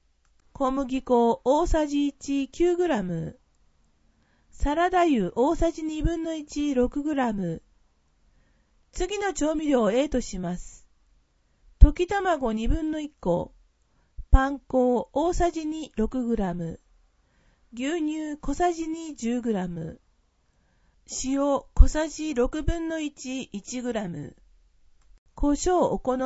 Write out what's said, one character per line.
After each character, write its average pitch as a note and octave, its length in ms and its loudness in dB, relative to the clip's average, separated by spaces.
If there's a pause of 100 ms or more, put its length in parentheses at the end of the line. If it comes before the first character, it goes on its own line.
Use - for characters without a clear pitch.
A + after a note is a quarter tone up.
(520)
小 C4 180 -2
麦 C4 320 -4
粉 A#3 420 2
大 D4 220 2
さ D#4 200 2
じ C#4+ 220 0
一 C#4 400 -4
九 F4 260 0
グ F4 140 0
ラ A#3 140 0
ム、 E3 360 -8 (1120)
サ - 240 0
ラ E4+ 140 2
ダ F4+ 140 4
油 A#3+ 320 2
大 D4 220 2
さ E4 140 2
じ D#4+ 120 -10
二 D#4 200 -4
分 E4 200 0
の D#4+ 120 -4
一 D4 400 -4
六 B3 280 0
グ D4+ 120 -2
ラ B3 180 0
ム。 F3 300 -6 (1300)
次 F#4 260 -4
の G4 160 -4
調 D#4 200 -2
味 D#4 120 -4
料 C4 160 2
を G3+ 100 2
A C#4 160 0
と C4 120 -2
し - 180 -10
ま F3+ 180 -6
す。 - 300 -16 (960)
溶 D4 120 12
き F4 140 -2
卵 F4 460 0
二 A3 160 -2
分 D#4 240 -2
の D#4 80 -4
一 D4+ 180 -10
個、 F3 340 -2 (800)
パ C4+ 200 8
ン C#4 100 -8
粉 B3 520 0
大 E4 200 0
さ F4 180 2
じ D#4+ 160 -8
二 D#4 300 -8
六 A#3 280 -2
グ A#3 120 0
ラ F#3 180 -4
ム、 E3+ 260 -8 (920)
牛 C4+ 260 -4
乳 D4+ 380 -4
小 - 180 -4
さ F4 180 0
じ E4 140 -6
二 D#4+ 300 -8
十 A#3 240 -4
グ A#3 120 -4
ラ F3+ 140 -2
ム、 E3 340 -10 (1200)
塩 C4+ 160 0
小 - 480 6
さ D#4 200 0
じ D4+ 240 -8
六 C4 300 -2
分 E4 260 -4
の D#4+ 120 -6
一 C4 420 -8
一 A#3+ 400 -12
グ A#3+ 100 -6
ラ G3+ 160 -6
ム、 D#3 280 -12 (1000)
胡 C#4+ 140 0
椒 F4 300 2
お A#3 200 2
好 B3+ 280 -2